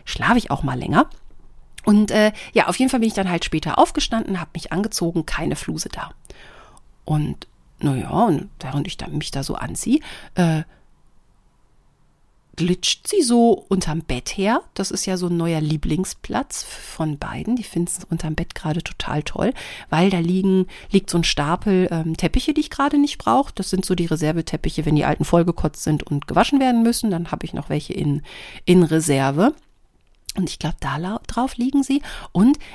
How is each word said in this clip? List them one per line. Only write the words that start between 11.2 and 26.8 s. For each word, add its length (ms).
glitscht 500
sie 140
so 480
unterm 320
Bett 340
her. 260
Das 180
ist 140
ja 100
so 120
ein 100
neuer 240
Lieblingsplatz 1000
von 540
beiden. 380
Die 80
finden's 360
unterm 260
Bett 200
gerade 280
total 400
toll, 300
weil 200
da 100
liegen, 460
liegt 180
so 100
ein 40
Stapel, 680
ähm, 260
Teppiche, 360
die 80
ich 80
gerade 280
nicht 220
brauch. 320
Das 180
sind 160
so 100
die 120
Reserveteppiche, 800
wenn 100
die 100
alten 180
vollgekotzt 600
sind 200
und 240
gewaschen 320
werden 240